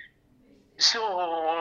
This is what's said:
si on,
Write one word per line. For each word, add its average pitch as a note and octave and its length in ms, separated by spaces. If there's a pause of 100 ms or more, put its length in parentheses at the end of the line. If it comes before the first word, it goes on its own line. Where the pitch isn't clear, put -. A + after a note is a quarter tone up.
(800)
si - 200
on, G#3 200 (420)